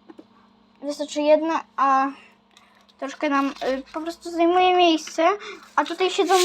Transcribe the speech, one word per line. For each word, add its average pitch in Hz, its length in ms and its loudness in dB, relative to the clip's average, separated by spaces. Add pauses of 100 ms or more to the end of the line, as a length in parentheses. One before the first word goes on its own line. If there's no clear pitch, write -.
(800)
wystarczy 294 400 -6
jedna, 311 380 2 (160)
a 269 320 2 (920)
troszkę 277 320 -6
nam, 277 160 0
y, 262 360 -6 (120)
po 320 60 -8
prostu 339 300 -12
zajmuje 349 440 2
miejsce, 339 480 0 (540)
a 302 80 2
tutaj 349 260 -2
siedzą 381 240 0 (100)